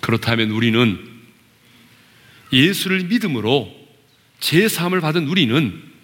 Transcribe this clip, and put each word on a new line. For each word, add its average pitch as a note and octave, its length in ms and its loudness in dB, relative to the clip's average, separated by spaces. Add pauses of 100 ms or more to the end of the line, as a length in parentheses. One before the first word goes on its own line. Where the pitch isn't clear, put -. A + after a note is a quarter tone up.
그렇다면 A2+ 500 -2
우리는 A2 480 0 (1500)
예수를 F#3 540 2
믿음으로 C#3 680 -2 (640)
제 F#3 280 2
사함을 F3+ 320 -2
받은 D#3 280 0
우리는 C#3 540 0 (220)